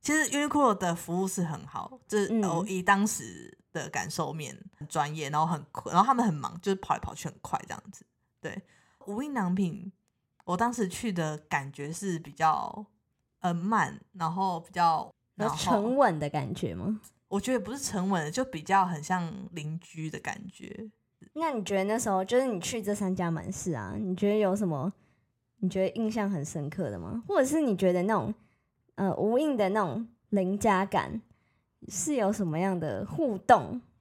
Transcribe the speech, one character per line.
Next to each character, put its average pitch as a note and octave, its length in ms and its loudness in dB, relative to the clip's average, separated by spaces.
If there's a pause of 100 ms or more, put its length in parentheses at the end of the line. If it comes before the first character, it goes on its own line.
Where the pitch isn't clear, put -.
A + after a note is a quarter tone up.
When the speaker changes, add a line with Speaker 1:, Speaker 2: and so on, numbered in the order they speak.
Speaker 1:
其 - 120 -2
实 D4+ 180 2
Uniqlo C#4+ 460 4
的 F3+ 160 0
服 E3+ 300 -2
务 F#3+ 60 0
是 F#3+ 160 0
很 D#3 200 -6
好， - 440 -10
就 G#3+ 100 0
是， G3+ 140 2
Speaker 2:
嗯。 A3 100 2
Speaker 1:
哦， F3 240 2
以 F#3 160 -2
当 G3+ 240 6
时 F#2 500 -6 (160)
的 C#3+ 160 -6
感 D3 220 -4
受 D3+ 220 -4
面 D3+ 280 -10 (160)
很 D3+ 120 -16
专 D3+ 260 -2
业， D3+ 160 -4
然 D3+ 100 2
后 D#3+ 60 4
很， D#3+ 180 -2 (280)
然 F3 80 6
后 G3+ 40 8
他 C4 80 4
们 A#3+ 140 4
很 F3+ 80 4
忙， D3 260 -8
就 G3 120 0
是 G3 80 2
跑 - 140 0
来 - 60 -4
跑 - 140 -8
去 - 140 -8
很 - 120 -10
快 - 160 -6 (120)
这 - 40 -8
样 - 80 -12 (120)
子。 - 120 -20 (360)
对。 E3 200 -8 (460)
无 G3+ 160 -6
印 D4 100 -6
良 F#3+ 220 0
品， F#3+ 380 -2 (520)
我 F3 120 -2
当 A#3 160 2
时 A#3 160 -2
去 G#3+ 240 -4
的 D#3 240 -2
感 C#3+ 360 -4
觉 C#3+ 200 -8
是 F3 280 -4
比 D#3+ 100 -16
较， D#3+ 560 0 (540)
呃， F3 120 0
慢， F3 460 0 (140)
然 E3 200 -2
后 F3+ 280 -2
比 E3 100 -20
较， E3 420 2 (220)
Speaker 2:
有 G#3 100 -2
Speaker 1:
然 A3 40 2
后 - 80 -2
Speaker 2:
沉 G#3+ 400 4
稳 G#3 240 6
的 D3 100 -2
感 C3 240 -2
觉 B2+ 180 -4
吗？ D3 280 -4 (260)
Speaker 1:
我 G3 140 -2
觉 A#3+ 120 -2
得 B3+ 60 2
不 G#3 140 -6
是 C#4 80 -8
沉 F#3+ 280 -2
稳 F3+ 160 2
的， D3 60 -4
就 G#3+ 140 0
比 D#3+ 180 -8
较 F#3+ 240 4
很 D#3+ 160 -4
像 E3+ 320 -2 (160)
邻 D#3 300 -6
居 D#3+ 280 -8
的 - 120 -10
感 - 280 -8
觉。 - 400 -14 (440)
Speaker 2:
那 D#4 180 -2
你 A3+ 140 -2
觉 G3 140 -2
得 F#3+ 40 2
那 G#3 160 0
时 A#3+ 100 -2
候， F#3+ 160 2
就 A#3 140 2
是 C4 80 4
你 G#3+ 140 -2
去 A3+ 200 -4
这 G#3 140 0
三 G3+ 180 -2
家 F#3 160 0
门 D#3+ 240 -4
市 - 200 -4
啊， G#2+ 260 -4
你 F#3+ 160 -2
觉 G3+ 160 2
得 G#3+ 80 4
有 G3+ 160 4
什 G#3 140 0
么， D#3 240 -2 (640)
你 F#3 120 -2
觉 F#3+ 140 0
得 F#3+ 140 2
印 A3+ 120 0
象 G#3+ 220 0
很 D#3+ 140 -2
深 D3+ 260 -6
刻 D#3+ 180 -4
的 G2+ 80 -4
吗？ F2+ 300 -8
或 F#4+ 140 2
者 C4 40 6
是 D4 160 2
你 A#3+ 160 2
觉 F3+ 160 4
得 F3+ 120 2
那 G#3+ 100 2
种， F#3+ 180 0 (640)
呃， G3 220 0
无 A3 200 2
印 C#4+ 200 2
的 G3+ 140 4
那 G#3+ 100 2
种 G3 260 -2 (220)
邻 F#3+ 280 2
家 G3+ 300 4
感 G3+ 340 -2 (680)
是 - 260 -2
有 G#3 180 4
什 G3+ 140 0
么 D#3+ 140 0
样 F#3+ 180 2
的 D3 260 -2
互 A#3 320 0
动 G#3+ 460 4 (180)